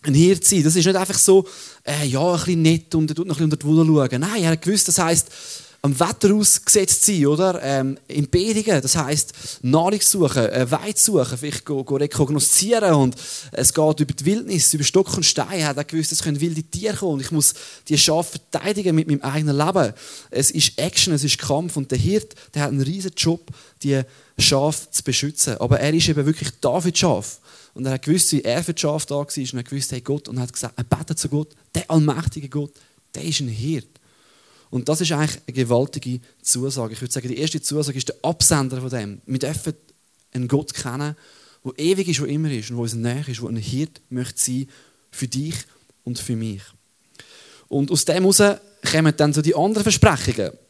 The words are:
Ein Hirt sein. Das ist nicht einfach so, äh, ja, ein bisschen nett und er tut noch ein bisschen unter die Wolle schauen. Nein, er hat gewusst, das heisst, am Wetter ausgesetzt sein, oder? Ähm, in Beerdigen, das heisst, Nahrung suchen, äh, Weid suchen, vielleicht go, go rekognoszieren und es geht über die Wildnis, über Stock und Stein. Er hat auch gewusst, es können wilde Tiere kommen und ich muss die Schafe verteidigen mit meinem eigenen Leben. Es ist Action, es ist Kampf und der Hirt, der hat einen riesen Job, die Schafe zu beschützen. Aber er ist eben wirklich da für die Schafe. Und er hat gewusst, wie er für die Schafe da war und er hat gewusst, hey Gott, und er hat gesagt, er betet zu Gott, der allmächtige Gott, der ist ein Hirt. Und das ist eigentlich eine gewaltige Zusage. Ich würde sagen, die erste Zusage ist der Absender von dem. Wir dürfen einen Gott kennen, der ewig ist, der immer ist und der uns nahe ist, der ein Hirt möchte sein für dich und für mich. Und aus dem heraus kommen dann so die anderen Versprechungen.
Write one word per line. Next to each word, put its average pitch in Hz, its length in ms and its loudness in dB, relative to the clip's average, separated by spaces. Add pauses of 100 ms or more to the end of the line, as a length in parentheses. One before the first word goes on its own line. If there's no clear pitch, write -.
Ein 143 100 0
Hirt 175 320 6
sein. 185 180 4
Das 160 140 4
ist 165 80 4
nicht 190 100 4
einfach 190 240 -2
so, 190 260 6 (380)
äh, 147 240 -2
ja, 139 240 2
ein 175 60 0
bisschen 170 240 0
nett 165 340 2
und 156 160 2
er 151 40 -4
tut 175 120 -4
noch 160 80 -2
ein 156 140 2
bisschen 147 180 -2
unter 156 160 6
die 160 100 6
Wolle 135 160 4
schauen. 127 120 -2
Nein, 202 220 -2
er 165 80 2
hat 160 100 0
gewusst, 202 260 0
das 170 100 2
heisst, 165 300 2 (560)
am 139 160 0
Wetter 190 340 4
ausgesetzt - 720 4
sein, 165 220 4
oder? 175 340 2
Ähm, 135 460 -2
in 147 200 -2
Beerdigen, 208 540 2
das 135 160 0
heisst, 147 340 -2 (300)
Nahrung 170 400 2
suchen, 139 420 2
äh, 120 280 0
Weid 196 260 -2
suchen, 127 400 2
vielleicht 143 260 -8
go, 135 200 -4
go 139 140 -2
rekognoszieren 156 1000 2
und 127 200 4 (360)
es 117 200 2
geht 156 280 2
über 143 140 0
die 139 120 -8
Wildnis, 202 480 0
über 147 100 -2
Stock - 320 2
und 180 80 -2
Stein. 165 360 0
Er 151 80 0
hat 139 100 -2
auch 147 80 -4
gewusst, 160 260 -4
es 160 120 -4
können 143 180 -2
wilde 160 220 -2
Tiere 208 340 -4
kommen 180 160 -2
und 135 80 -2
ich 127 100 -8
muss 151 220 2 (340)
die 151 100 2
Schafe 156 420 0
verteidigen 180 560 -2
mit 160 120 2
meinem 143 140 0
eigenen 151 340 -2
Leben. 151 380 2 (380)
Es 139 180 0
ist - 300 0
Action, 175 340 0
es 135 100 0
ist 139 140 0
Kampf 160 400 -2
und 135 140 -6
der 123 80 0
Hirt, 208 340 0 (220)
der 147 80 0
hat 139 60 -2
einen 135 120 -2
riesen 180 340 -4
Job, - 320 -2 (360)
die 139 180 0 (380)
Schafe 147 500 2
zu - 140 -4
beschützen. 139 540 -2
Aber 120 220 2
er 147 140 2
ist 160 160 2
eben 143 160 0
wirklich 151 240 0 (100)
da 147 220 0
für 170 100 0
die - 80 -2
Schafe. 113 380 0 (380)
Und 127 100 -8
er 131 80 -2
hat 127 80 -6
gewusst, 165 300 2
wie 143 100 0
er 127 220 -2
für 165 100 -6
die - 80 -4
Schafe 151 240 -2
da 143 100 -6
war 143 120 -4
und - 100 -10
er 127 220 -6
hat 120 100 -10
gewusst, 139 220 -6
hey 127 100 -8
Gott, 143 260 -6
und 123 100 -8
er 127 60 -4
hat 123 80 -8
gesagt, - 240 -8
er 123 80 -6
betet 156 360 -4
zu 131 100 -6
Gott, 147 260 -4 (200)
der - 140 -6
allmächtige 151 600 0
Gott, 147 220 -6 (420)
der 139 100 -12
ist 156 180 -4
ein 131 60 -4
Hirt. 117 400 -6 (840)
Und 123 200 -4
das 156 100 0
ist 170 140 -2
eigentlich 151 340 -2
eine 123 60 -12
gewaltige 123 680 0 (220)
Zusage. 127 500 -4
Ich 117 80 -12
würde 127 140 -8
sagen, 123 160 -6
die 127 80 -6
erste 156 240 -4
Zusage 143 360 -4
ist - 120 -4
der - 120 -12
Absender 135 600 0
von 127 80 -8
dem. 104 360 -8
Wir 131 140 -4
dürfen 156 360 -6 (580)
einen 123 160 -4
Gott - 240 0
kennen, 143 420 -8 (480)
der 131 160 -12
ewig 180 300 0
ist, 139 100 0
der 147 80 -4
immer 151 240 -2
ist 110 180 -8
und 120 60 -8
der 120 80 -4
uns 113 100 -6
nahe 120 320 -4
ist, 120 160 -8
der 123 60 -8
ein 113 80 -6
Hirt 123 540 -6
möchte 127 340 -6
sein 131 240 -4 (420)
für 127 200 -8
dich 139 260 -6 (480)
und 123 160 -8
für 123 160 -4
mich. 110 260 -6 (1080)
Und 139 220 -2
aus 160 120 0
dem 185 260 2
heraus 202 300 4 (320)
kommen 160 240 4
dann 151 160 4
so 147 100 0
die 151 140 2
anderen 202 280 0
Versprechungen. 139 680 2 (180)